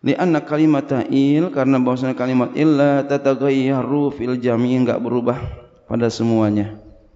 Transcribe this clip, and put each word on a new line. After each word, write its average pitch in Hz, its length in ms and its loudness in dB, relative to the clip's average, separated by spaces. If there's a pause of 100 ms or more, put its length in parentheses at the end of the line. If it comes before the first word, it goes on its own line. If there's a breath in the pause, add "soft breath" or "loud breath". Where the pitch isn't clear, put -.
Li 139 80 0
anna 165 240 0
kalimata 147 680 0
il, 143 400 2
karena 135 340 0
bahwasanya 127 320 -2
kalimat 123 400 -2
il 151 240 2
la 143 240 2
tatagayyaru 135 1080 0
fil 123 240 -4
jami', 123 400 0
enggak 117 240 0
berubah 120 400 -2 (480)
pada 117 180 0
semuanya. 107 720 0 (360)